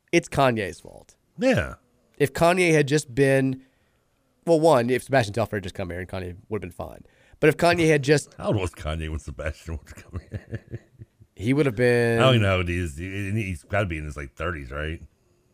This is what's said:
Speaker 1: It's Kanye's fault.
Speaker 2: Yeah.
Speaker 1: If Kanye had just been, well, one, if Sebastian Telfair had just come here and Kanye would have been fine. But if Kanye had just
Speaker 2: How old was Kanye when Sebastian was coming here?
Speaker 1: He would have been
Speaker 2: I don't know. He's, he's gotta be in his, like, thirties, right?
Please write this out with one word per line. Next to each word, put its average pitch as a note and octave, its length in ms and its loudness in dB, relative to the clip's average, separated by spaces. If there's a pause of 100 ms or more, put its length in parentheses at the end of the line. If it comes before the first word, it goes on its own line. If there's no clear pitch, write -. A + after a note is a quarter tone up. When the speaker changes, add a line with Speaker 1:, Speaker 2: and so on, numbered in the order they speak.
(120)
Speaker 1:
It's E3+ 160 2
Kanye's A2+ 520 0
fault. - 360 -20 (220)
Speaker 2:
Yeah. A3 360 0 (420)
Speaker 1:
If C#3 160 0
Kanye F3 400 4
had D3 140 4
just C#3+ 280 -2
been, C3+ 480 2 (840)
well, E3 140 6
one, C3+ 300 6
if B2 120 0
Sebastian A#2 320 0
Telfair G#2+ 240 -2
had F#2 60 -6
just F#2+ 100 -10
come F#2 160 -8
here E2+ 100 -8
and F#2 80 -10
Kanye F2+ 280 -10 (120)
would G#2 140 -6
have F2+ 140 -12
been E2+ 100 -10
fine. - 180 -20 (360)
But D3+ 80 6
if C#3+ 80 2
Kanye E3+ 320 2
had D3 140 4
just C#3 360 0
Speaker 2:
How - 100 -8
old D3+ 80 0
was F#2 160 -2
Kanye D#2 360 -6
when D#2 100 -6
Sebastian D2+ 640 -10
was - 100 -20
coming - 380 -14
here? - 500 -14 (540)
Speaker 1:
He G#2+ 200 -4
would D3 120 2
have A2+ 100 -2
been A#2+ 440 2
Speaker 2:
I C3 120 4
don't A#2 100 4
know. F#2+ 200 2
He's, E2+ 340 -4
he's F#2+ 680 -6
gotta G2+ 220 -2
be E2+ 120 -6
in D2+ 60 -8
his, D2 120 -10
like, D2 180 -12
thirties, D#2 360 -8
right? D2+ 300 -8 (540)